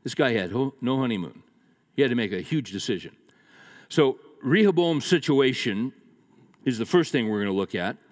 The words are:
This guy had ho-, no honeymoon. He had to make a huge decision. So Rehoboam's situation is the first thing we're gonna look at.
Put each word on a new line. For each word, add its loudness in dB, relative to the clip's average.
This -8
guy 0
had -2
ho-, -2
no -2
honeymoon. -4
He 0
had 4
to 0
make -2
a -4
huge -4
decision. -6
So 2
Rehoboam's 2
situation 0
is 0
the -2
first 2
thing 0
we're -2
gonna 0
look -2
at. -4